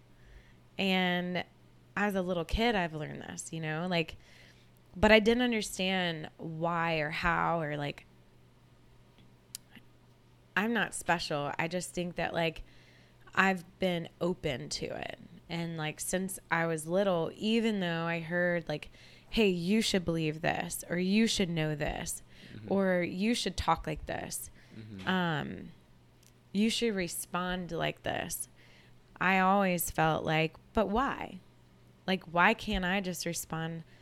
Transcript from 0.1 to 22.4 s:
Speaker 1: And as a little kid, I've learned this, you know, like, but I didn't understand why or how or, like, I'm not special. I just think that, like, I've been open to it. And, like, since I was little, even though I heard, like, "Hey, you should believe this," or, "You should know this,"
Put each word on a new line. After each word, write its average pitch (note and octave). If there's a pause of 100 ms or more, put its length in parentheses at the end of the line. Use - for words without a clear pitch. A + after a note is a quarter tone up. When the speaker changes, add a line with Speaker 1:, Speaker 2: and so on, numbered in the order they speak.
Speaker 1:
And F3+ (520)
as G3+
a F#3+
little F3
kid, A3+
I've E3+
learned D3
this, -
you D#3+
know, D#3
like, E3+ (800)
but G#3
I A3
didn't A#3
understand F#3
why E3
or D3+
how E3+
or, D3
like, D3 (2500)
I'm A3
not G#3
special. D#3
I E3
just F3
think F3
that, -
like, E3 (720)
I've F#3+ (140)
been F3+ (120)
open D3+
to -
it. - (320)
And, E3+
like, D#3
since F#3 (120)
I E3
was D#3+
little, F3+
even A3
though E3+
I E3+
heard, F3
like, D3+ (380)
"Hey, A3
you F#3
should F#3+
believe D#3+
this," E3
or, -
"You G3
should G3
know D#3
this," - (340)